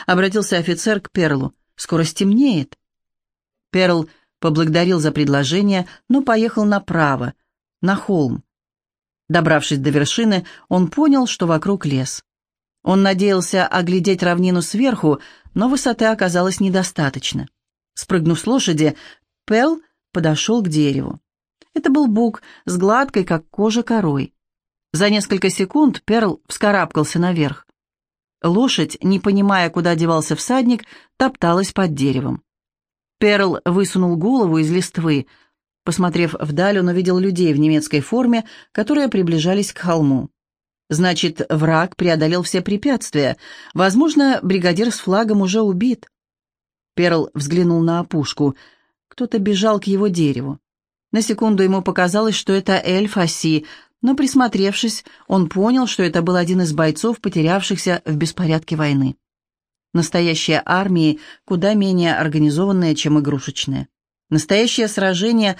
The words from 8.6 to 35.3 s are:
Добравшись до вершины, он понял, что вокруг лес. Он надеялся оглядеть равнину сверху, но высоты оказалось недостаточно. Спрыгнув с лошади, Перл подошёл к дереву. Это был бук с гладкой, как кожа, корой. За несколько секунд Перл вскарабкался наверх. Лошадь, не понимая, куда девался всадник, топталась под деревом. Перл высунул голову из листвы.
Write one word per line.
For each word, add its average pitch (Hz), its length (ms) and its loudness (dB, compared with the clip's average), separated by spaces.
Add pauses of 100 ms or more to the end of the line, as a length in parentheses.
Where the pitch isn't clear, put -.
Добравшись 156 500 2
до 139 120 0
вершины, 180 560 0 (220)
он 185 200 2
понял, 277 380 2
что - 200 -4
вокруг 165 400 0
лес. 135 380 -4 (580)
Он 190 200 2
надеялся 190 640 0
оглядеть 185 560 0
равнину 180 400 2
сверху, 185 580 0 (340)
но 208 140 0
высоты 247 380 -2
оказалось 185 540 0
недостаточно. 165 880 -2 (460)
Спрыгнув 165 440 -2
с - 80 -8
лошади, 165 500 0 (480)
Перл 285 380 0 (300)
подошёл 170 500 0
к 185 60 -2
дереву. 143 520 -2 (580)
Это 294 120 0
был 277 180 4
бук 220 340 0 (220)
с 180 120 -4
гладкой, 214 460 0
как 160 280 -4
кожа, 220 340 0
корой. 165 500 -2 (580)
За 196 180 2
несколько 196 380 0
секунд 240 560 0
Перл 214 440 0
вскарабкался 170 720 0
наверх. 165 480 -2 (720)
Лошадь, 185 580 0
не 190 200 0
понимая, 196 500 2
куда 170 240 0
девался 165 400 0
всадник, 247 500 0 (320)
топталась 190 540 0
под 180 240 -2
деревом. 135 480 -2 (760)
Перл 196 460 2
высунул 180 520 0
голову 190 420 2
из 156 140 0
листвы. 165 560 -2 (560)